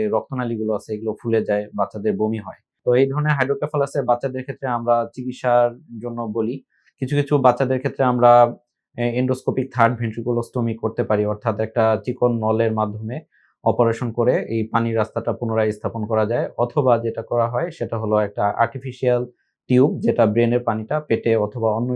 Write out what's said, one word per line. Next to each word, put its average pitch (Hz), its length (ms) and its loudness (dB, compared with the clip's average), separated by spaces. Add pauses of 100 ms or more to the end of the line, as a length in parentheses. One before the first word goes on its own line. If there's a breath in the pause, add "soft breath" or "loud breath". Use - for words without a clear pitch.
রক্তনালীগুলো 110 640 -2
আছে 104 180 -8
এগুলো 107 280 -6
ফুলে 113 240 0
যায়, 104 200 -2 (100)
বাচ্চাদের 104 420 -2
বমি 107 220 -2
হয়। 95 220 -14 (240)
তো 127 100 0
এই 135 120 4
ধরনের 147 300 0
হাইড্রোকেফালাসে 139 680 -2
বাচ্চাদের 127 400 -2
ক্ষেত্রে 135 260 -8
আমরা 120 260 0 (180)
চিকিৎসার 123 580 0 (300)
জন্য 120 180 -8 (140)
বলি, 113 220 -2 (480)
কিছু 135 140 -4
কিছু 143 220 0
বাচ্চাদের 127 400 2
ক্ষেত্রে 135 260 -4
আমরা 123 260 4 (680)
এ-, 120 200 -2
endoscopic 127 560 -2
থার্ড 120 260 4
ভেন্ট্রিকুলোস্টমি 117 760 -4
করতে 113 300 -4
পারি, 104 220 0
অর্থাৎ 104 340 -4
একটা 110 240 0 (180)
চিকন 123 360 0
নলের 110 340 0
মাধ্যমে 110 440 -4 (480)
অপারেশন 117 480 2
করে 120 220 2 (140)
এই 113 160 -2
পানির 113 360 0
রাস্তাটা 110 320 -4
পুনরায় 110 400 -2
স্থাপন 110 340 -6
করা 110 200 2
যায়, 131 200 -2 (120)
অথবা 123 400 2
যেটা 113 240 -6
করা 117 260 0
হয় 127 220 -4
সেটা 117 280 -6
হলো 107 200 0
একটা 104 320 -2
আর্টিফিশিয়াল 123 720 0 (480)
টিউব, 127 200 6 (100)
যেটা 113 260 2
ব্রেনের 117 420 2
পানিটা 110 320 -4
পেটে 113 360 0
অথবা 110 360 -2
অন্য 120 240 -2